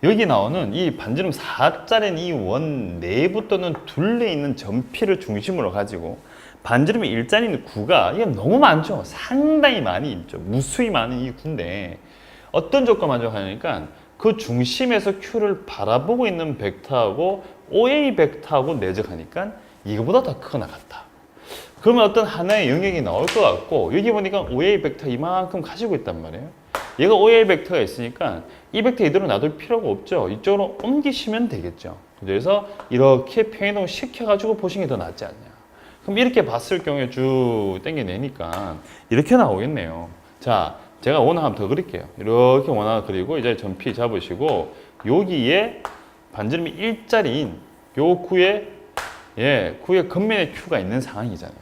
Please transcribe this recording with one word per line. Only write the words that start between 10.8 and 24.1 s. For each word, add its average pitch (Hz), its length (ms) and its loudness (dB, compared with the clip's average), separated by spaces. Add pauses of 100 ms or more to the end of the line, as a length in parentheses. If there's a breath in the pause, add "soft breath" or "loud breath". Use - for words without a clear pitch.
많은 123 300 0
이 127 120 -6
구인데 95 680 -8 (520 loud breath)
어떤 254 340 2
조건 208 220 2
만족하냐니까 110 800 -4 (300 loud breath)
그 220 180 2
중심에서 196 840 0
Q를 208 440 -2
바라보고 147 600 0
있는 165 300 -4
벡터하고 127 880 -2 (240 loud breath)
오에이 262 460 2
벡터하고 151 600 0
내적하니까 98 800 -6 (320 loud breath)
이거보다 113 380 0
더 143 160 -8
크거나 107 280 -8
같다. - 360 -18 (760 loud breath)
그러면 233 220 6
어떤 214 220 4
하나의 180 440 0
영역이 175 340 0
나올 101 220 0
것 220 140 0
같고 120 580 2
여기 214 140 2